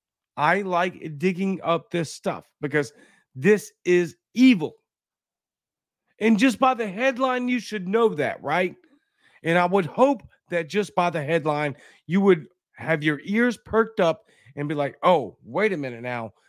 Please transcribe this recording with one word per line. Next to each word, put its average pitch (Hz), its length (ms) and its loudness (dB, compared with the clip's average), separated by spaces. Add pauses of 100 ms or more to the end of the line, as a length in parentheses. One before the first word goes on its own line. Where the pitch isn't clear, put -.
(380)
I 165 240 2
like 180 560 -4
digging 185 460 -2
up 165 260 -2
this 170 240 -6
stuff 139 320 -8 (160)
because 147 320 -4 (400)
this 190 380 0 (120)
is 175 320 0 (200)
evil. 220 400 4 (1400)
And 220 180 2
just 233 220 2
by 262 160 2
the 220 120 -6
headline, 247 600 -4
you 247 120 -4
should 202 280 -10
know 220 220 2
that, 143 340 -4
right? 175 320 -2 (640)
And 165 160 0
I 175 80 2
would 180 220 0
hope 262 340 0 (300)
that 170 180 -4
just 196 240 -4
by 175 160 4
the 165 140 -4
headline, 147 520 0 (300)
you 185 160 2
would 180 240 6 (280)
have 156 280 -2
your 147 220 0
ears 226 340 0
perked 220 420 0
up 165 260 0 (300)
and 147 140 -6
be 156 60 -4
like, 143 260 -4
"Oh, 151 420 2
wait 185 300 -2
a 165 40 -6
minute 123 260 -10
now. 120 300 -8 (160)